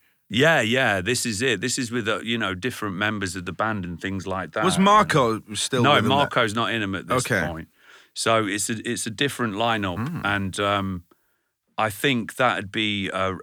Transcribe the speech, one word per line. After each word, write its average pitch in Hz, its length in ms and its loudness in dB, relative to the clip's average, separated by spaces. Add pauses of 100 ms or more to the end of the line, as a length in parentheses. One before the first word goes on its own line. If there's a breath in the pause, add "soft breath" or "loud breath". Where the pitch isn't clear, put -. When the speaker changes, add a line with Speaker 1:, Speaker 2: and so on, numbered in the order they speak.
(280)
Speaker 1:
Yeah, 143 320 4
yeah, 113 400 2
this 117 260 0
is 107 160 -2
it. 120 180 2
This 120 180 -2
is 120 120 -4
with, 113 180 -2
uh, 104 140 0
you 117 160 -2
know, 98 160 -2
different 101 420 -6
members 101 400 -2
of 87 100 -8
the 95 60 -6
band 107 320 -2
and 87 160 -8
things 95 260 -6
like 92 260 -6
that. 110 120 -2
Speaker 2:
Was 185 140 2
Marco 151 640 4 (120)
still 123 280 0
Speaker 1:
No, 135 120 6
Speaker 2:
with 123 100 6
them 117 40 2
then? 135 100 4
Speaker 1:
Marco's 123 360 2
not 113 180 0
in 113 100 -2
'em 98 120 -2
at 85 120 -6
this 123 200 0
Speaker 2:
Okay. 92 200 0
Speaker 1:
point. 80 220 -8 (460 soft breath)
So 110 320 2
it's 101 240 -2
a, 113 60 -2 (140)
it's - 160 -4
a 120 40 -6
different 117 440 -2
lineup, 104 440 0 (100)
Speaker 2:
Mm. 175 160 -6
Speaker 1:
and, 98 360 -2
um, 98 420 0 (760)
I 110 120 0
think 123 460 -2
that'd 101 360 0
be 104 380 -2
a, 95 320 -2